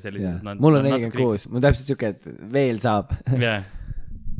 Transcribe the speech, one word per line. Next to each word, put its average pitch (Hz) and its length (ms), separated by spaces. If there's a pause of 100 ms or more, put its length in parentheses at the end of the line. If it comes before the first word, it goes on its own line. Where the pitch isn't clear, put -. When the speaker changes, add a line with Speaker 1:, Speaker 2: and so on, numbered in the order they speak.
Speaker 1:
sellised, 98 260
Speaker 2:
Jaa. 87 160
Speaker 1:
nad 101 160
Speaker 2:
Mul 151 160
on 135 80
Speaker 1:
nad 139 60
natuke 123 180
Speaker 2:
nelikümmend 120 140
kuus, 107 260
mul 123 160
täpselt 135 240
siuke, 120 240
et - 160 (240)
veel 131 320
saab. 107 320 (120)
<laughs> 123 180
Speaker 1:
Jah. 104 180 (760)